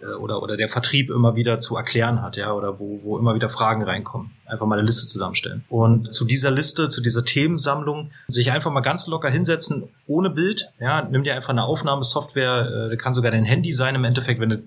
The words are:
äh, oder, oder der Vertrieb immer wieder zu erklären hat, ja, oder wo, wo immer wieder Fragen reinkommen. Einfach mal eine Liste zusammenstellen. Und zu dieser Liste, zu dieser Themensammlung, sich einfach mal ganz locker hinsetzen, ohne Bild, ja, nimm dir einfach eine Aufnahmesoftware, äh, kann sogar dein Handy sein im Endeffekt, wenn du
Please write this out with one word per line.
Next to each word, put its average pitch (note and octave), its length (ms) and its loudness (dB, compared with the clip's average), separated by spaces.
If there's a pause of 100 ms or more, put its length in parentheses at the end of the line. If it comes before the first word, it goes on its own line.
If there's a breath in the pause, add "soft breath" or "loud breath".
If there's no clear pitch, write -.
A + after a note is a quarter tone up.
äh, G#2 140 -12
oder, G#2 280 -6
oder G#2+ 140 -6
der G#2+ 140 -2
Vertrieb C3+ 400 2
immer A#2+ 260 4
wieder A#2 240 2
zu - 160 -2
erklären A#2 460 0
hat, G#2 160 -8
ja, G#2 160 -4
oder G2 260 -6
wo, G2+ 220 -10
wo G#2 160 -4
immer A#2 160 2
wieder A2+ 160 0
Fragen A2 320 0
reinkommen. F#2+ 480 -6 (160)
Einfach A2+ 180 -6
mal G#2+ 140 2
eine G#2+ 80 2
Liste A#2 200 0
zusammenstellen. F#2+ 640 -4
Und A2+ 460 4
zu B2 100 2
dieser C3 260 2
Liste, C3+ 380 0
zu - 140 -2
dieser A#2 240 0
Themensammlung, D3+ 840 0 (160 loud breath)
sich B2 220 2
einfach D3+ 200 0
mal C#3 100 0
ganz D3+ 280 0
locker D#3+ 200 -2
hinsetzen, D#3+ 600 0 (160)
ohne F3 240 2
Bild, F3+ 400 -2 (100)
ja, C#3+ 220 0
nimm C3 200 2
dir C#3 120 0
einfach C3 160 -6
eine A#2+ 140 2
Aufnahmesoftware, B2+ 1300 0
äh, A#2 40 -2
kann B2+ 160 -2
sogar A#2+ 180 2
dein A2 140 4
Handy D#3 300 2
sein C3 200 0
im C3 100 2
Endeffekt, B2 360 0
wenn A2+ 80 2
du A2 180 0